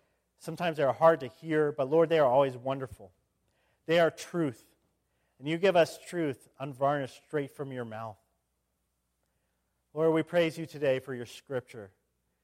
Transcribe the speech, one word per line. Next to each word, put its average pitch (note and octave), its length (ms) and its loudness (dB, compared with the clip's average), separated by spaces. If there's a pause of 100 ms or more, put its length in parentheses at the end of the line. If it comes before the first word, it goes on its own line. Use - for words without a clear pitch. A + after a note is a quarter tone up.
(380)
sometimes E3 400 -6
they D#3 40 0
are C3 100 2
hard D#3+ 280 6
to B2+ 80 -10
hear, D3+ 440 -2
but C3 180 -2
Lord, D#3+ 180 4
they E3 100 2
are C#3 120 6
always C3+ 260 2
wonderful. B2+ 560 -8 (720)
They E3 140 2
are D#3+ 100 4
truth, D#3 540 -6 (760)
and C3 80 -12
you D#3+ 120 -4
give F3+ 180 4
us D#3+ 220 4
truth D#3+ 500 -6 (100)
unvarnished C#3 680 -4
straight C#3+ 240 -6
from C#3 200 -12
your B2+ 140 -10
mouth. A2 340 -12 (1700)
Lord, D#3+ 220 2
we D#3+ 80 0
praise E3 340 0
you D#3+ 100 -10
today C#3 340 -2
for C3 140 -12
your A#2+ 120 -10
scripture. A#2+ 640 -12 (540)